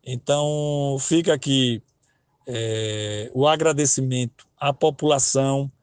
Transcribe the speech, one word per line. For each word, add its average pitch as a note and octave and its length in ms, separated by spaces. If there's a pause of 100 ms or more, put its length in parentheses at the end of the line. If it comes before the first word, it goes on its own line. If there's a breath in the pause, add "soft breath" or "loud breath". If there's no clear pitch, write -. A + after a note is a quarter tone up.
Então, D3 960
fica E3 340
aqui, C3 480 (640)
é, A2 880
o C#3 140
agradecimento C#3+ 960 (120)
à C#3+ 140
população C#3 960 (120)